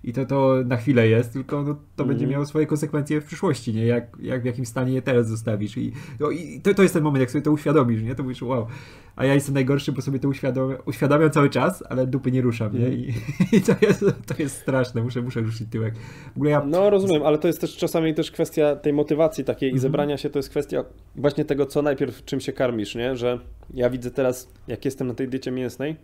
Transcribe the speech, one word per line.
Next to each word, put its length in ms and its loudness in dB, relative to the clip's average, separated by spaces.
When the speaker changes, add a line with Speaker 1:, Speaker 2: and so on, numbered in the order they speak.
Speaker 1:
i 100 -6
to, 120 -2
to 300 4
na 120 0
chwilę 300 4
jest, 260 4
tylko, 300 -4
no, 120 -2
to 100 -2
będzie 200 0
Speaker 2:
Mhm. 60 0
Speaker 1:
miało 140 -2
swoje 200 0
konsekwencje 560 -2
w 40 -16
przyszłości, 480 -2
nie? 120 0
Jak, 340 0
jak, 220 -4
w 40 -6
jakim 200 -4
stanie 280 -2
je 80 0
teraz 260 2
zostawisz 500 -4
i, 140 -4
no, 120 0
i 320 -8
to, 100 2
to 80 4
jest 120 6
ten 100 2
moment, 160 2
jak 120 2
sobie 100 -2
to 100 2
uświadomisz, 520 2
nie? 120 -4
To 80 -6
mówisz: 180 -8
„Wow”. 260 -2
A 100 -2
ja 80 4
jestem 200 2
najgorszy, 380 2
bo 100 -4
sobie 180 -2
to 80 -2
uświadom-, 480 0
uświadamiam 460 4
cały 180 6
czas, 400 0
ale 180 0
dupy 240 0
nie 100 2
ruszam, 320 0
nie? 140 2
Speaker 2:
Mhm. 120 0
Speaker 1:
I, 140 -4
<laughs> 60 6
i 40 8
to 200 4
jest, 240 4
to 80 -8
jest 140 -6
straszne, 460 -2
muszę, 180 -4
muszę 200 -4
ruszyć 280 -4
tyłek. 240 -4
W 40 -8
ogóle 140 2
ja 140 2
Speaker 2:
No, 240 4
rozumiem, 340 4
ale 140 4
to 100 0
jest 140 0
też 160 -6
czasami 360 0
też 180 -2
kwestia 440 0
tej 180 0
motywacji 500 2
takiej 260 -2
i 20 0
Speaker 1:
Mhm. 100 0
Speaker 2:
zebrania 360 0
się, 120 -4
to 100 -2
jest 100 -6
kwestia 340 -4
właśnie 300 0
tego, 200 0
co 160 -2
najpierw, 440 -2
czym 140 -4
się 140 -6
karmisz, 420 -2
nie? 200 -2
Że 240 -2
ja 160 2
widzę 220 -6
teraz, 400 -2
jak 180 -8
jestem 220 -4
na 60 -4
tej 140 -4
diecie 240 -6
mięsnej 520 -6